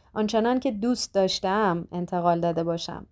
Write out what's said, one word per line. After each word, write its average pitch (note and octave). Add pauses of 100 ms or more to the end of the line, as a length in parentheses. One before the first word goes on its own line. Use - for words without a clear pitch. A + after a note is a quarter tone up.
(140)
آنچنان A3+
که C4+
دوست A#3
داشتم F#3+
انتقال F3
داده E3+
باشم. E3+